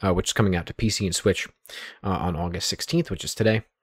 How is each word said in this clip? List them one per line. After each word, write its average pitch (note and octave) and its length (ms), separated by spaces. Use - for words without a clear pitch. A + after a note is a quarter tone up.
uh, F#2 140
which F2+ 140
is - 40
coming G2 220
out E2+ 100
to - 80
P - 160
C G2+ 160
and E2+ 80
Switch, - 340
uh, G2 60
on F2+ 260
August F2 320
sixteenth, - 440
which F#2 120
is - 120
today. A2 300